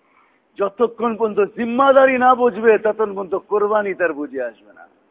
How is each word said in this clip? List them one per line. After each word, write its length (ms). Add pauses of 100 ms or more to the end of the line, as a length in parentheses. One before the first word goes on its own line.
(560)
যতক্ষণ 600
পর্যন্ত 240 (160)
জিম্মাদারি 640
না 160
বুঝবে, 440
ততক্ষণ 360
পর্যন্ত 200
কোরবানি 600
তার 180
বুঝে 300
আসবে 300
না। 160 (220)